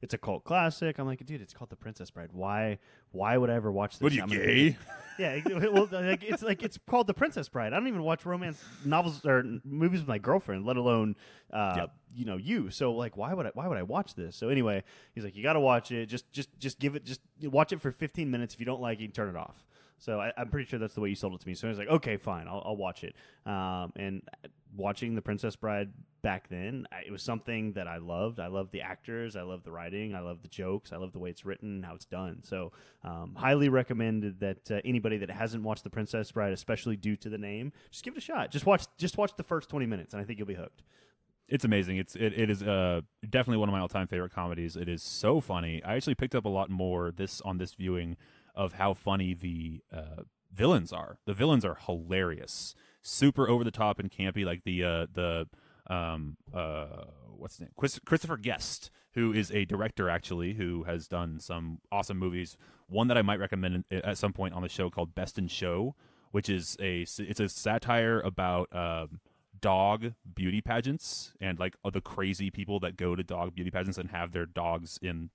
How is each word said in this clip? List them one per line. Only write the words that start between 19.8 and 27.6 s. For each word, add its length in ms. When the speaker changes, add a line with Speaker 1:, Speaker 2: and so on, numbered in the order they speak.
Speaker 1:
So 240
I, 160
I'm 100
pretty 220
sure 100
that's 160
the 60
way 80
you 60
sold 180
it 80
to 80
me. 40
So 140
I 40
was 60
like, 120
"Okay, 260
fine, 320
I'll, 180
I'll 120
watch 260
it." 100
Um, 520
and 240
watching 420
The 60
Princess 360
Bride 320
back 280
then, 420
I, 160
it 40
was 120
something 500